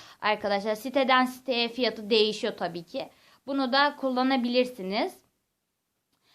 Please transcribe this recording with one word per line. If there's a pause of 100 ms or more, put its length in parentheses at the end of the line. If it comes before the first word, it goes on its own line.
(200)
Arkadaşlar
siteden
siteye
fiyatı
değişiyor
tabii
ki. (380)
Bunu
da
kullanabilirsiniz. (1200)